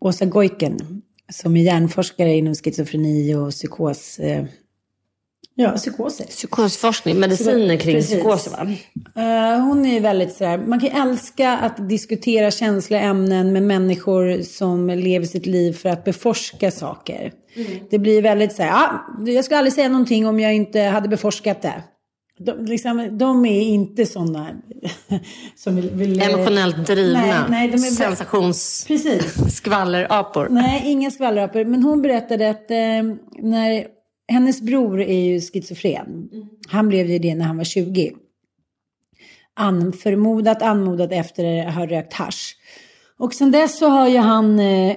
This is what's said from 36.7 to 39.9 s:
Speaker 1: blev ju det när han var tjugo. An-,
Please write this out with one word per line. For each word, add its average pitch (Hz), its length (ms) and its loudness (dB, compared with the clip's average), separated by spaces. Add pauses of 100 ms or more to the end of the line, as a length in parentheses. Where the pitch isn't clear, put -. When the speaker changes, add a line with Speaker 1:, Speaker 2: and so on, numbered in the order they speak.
Speaker 1:
blev 185 200 2
ju 175 100 0
det 165 160 0
när 165 100 -2
han 160 120 -2
var 165 60 -4
tjugo. 185 480 -2 (1400)
An-, 185 380 0